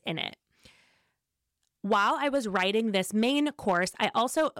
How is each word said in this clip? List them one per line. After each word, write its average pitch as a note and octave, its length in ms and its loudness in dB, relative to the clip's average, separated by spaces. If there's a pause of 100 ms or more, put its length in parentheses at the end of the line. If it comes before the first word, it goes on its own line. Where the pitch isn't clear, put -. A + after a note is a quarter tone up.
in D#3+ 140 -6
it. - 160 -6 (1500)
While G#3 380 2
I C#4+ 100 0
was C4 180 -2
writing G3+ 440 0
this F#3+ 240 -2
main C#4 380 2
course, F#3 460 0
I G#3+ 140 0
also C4 460 0